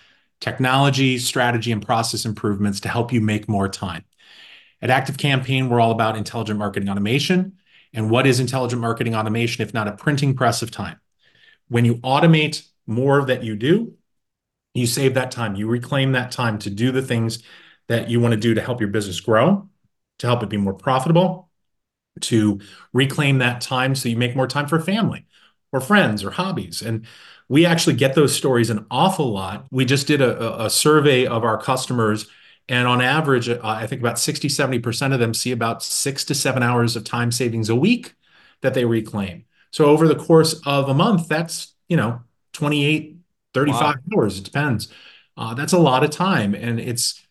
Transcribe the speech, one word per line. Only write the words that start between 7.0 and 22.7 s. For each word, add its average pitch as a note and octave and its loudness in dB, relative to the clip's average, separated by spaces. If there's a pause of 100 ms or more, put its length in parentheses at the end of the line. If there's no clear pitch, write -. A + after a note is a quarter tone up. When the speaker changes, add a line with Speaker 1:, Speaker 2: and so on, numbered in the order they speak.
Speaker 1:
And A2 -2
what C3 4
is B2 4
intelligent B2 -2
marketing A2+ -2
automation A2+ -2
if G2+ -6
not G#2+ -2
a G2+ -8
printing C#3 0
press B2 2
of A#2 -8
time? F2+ -12 (680)
When A#2+ 2
you A#2 2
automate D3+ 2 (200)
more C3+ 2
that B2+ -2
you A2 -6
do, E3 0 (800)
you B2 0
save C3+ 0
that B2+ -2
time. A2 -6
You G#2 -4
reclaim C3 -2
that B2 -2
time A2+ -2
to G#2 -8
do A2+ -2
the C3 -2
things A2+ -4 (460)
that A#2 -2
you A#2 2
wanna A#2 2
do A2+ 2
to G#2+ 0
help A#2 -6
your G#2 -2
business G2 -4
grow, C3+ 2 (500)
to - -6
help A#2+ 0
it G2 -6
be G#2+ -4
more G2 0
profitable, E3 0 (760)
to G#2+ 0 (320)